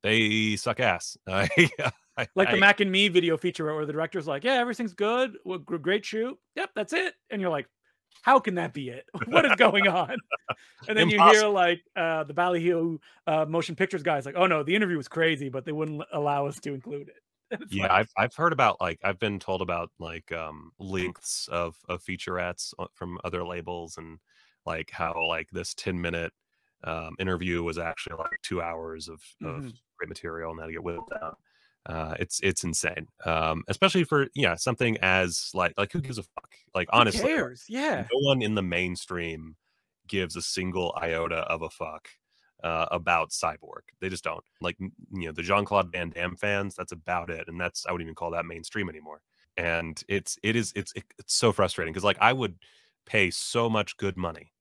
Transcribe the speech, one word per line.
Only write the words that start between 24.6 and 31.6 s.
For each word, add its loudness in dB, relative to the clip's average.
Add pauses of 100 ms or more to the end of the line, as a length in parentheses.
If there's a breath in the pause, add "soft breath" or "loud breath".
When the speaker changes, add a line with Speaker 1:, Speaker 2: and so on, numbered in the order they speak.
Speaker 1:
like, -6
how, -4 (140)
like, -4
this -6
ten-minute, -2 (520)
um, -6
interview 0
was -4
actually, -6
like, -6
two -4
hours -8
of, -16 (220)
of -6
Speaker 2:
Mm-hmm. -10 (300)
Speaker 1:
great -4
material -8
and -10
how -10
to -8
get -8
whittled -6 (100)
down. -10 (520)